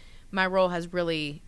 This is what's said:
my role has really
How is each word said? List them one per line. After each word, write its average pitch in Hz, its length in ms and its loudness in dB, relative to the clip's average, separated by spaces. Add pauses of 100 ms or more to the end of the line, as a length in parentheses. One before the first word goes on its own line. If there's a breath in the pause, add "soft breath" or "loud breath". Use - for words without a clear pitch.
(320 soft breath)
my 190 160 2
role 185 220 4
has 175 220 -2
really 160 560 -2